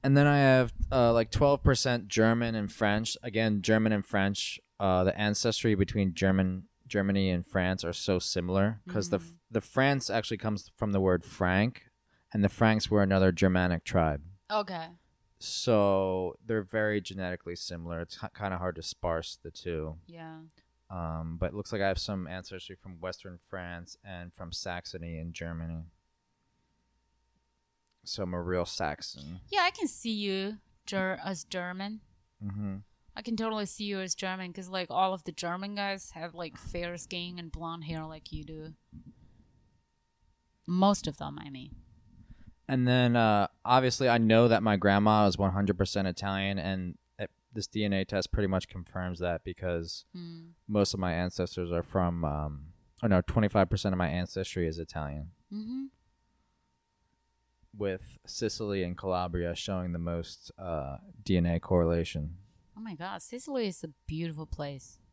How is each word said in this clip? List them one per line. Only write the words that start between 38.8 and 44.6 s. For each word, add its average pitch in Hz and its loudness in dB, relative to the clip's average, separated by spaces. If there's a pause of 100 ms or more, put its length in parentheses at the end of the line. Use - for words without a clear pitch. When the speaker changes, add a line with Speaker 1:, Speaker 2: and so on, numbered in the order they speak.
Speaker 2:
Most 190 2
of 151 -6
them, 147 -8
I 143 -14
mean. 127 -14 (920)
Speaker 1:
And 127 2
then, 123 6
uh, 107 6 (140)
obviously, 127 4
I 117 6
know 113 8
that 110 6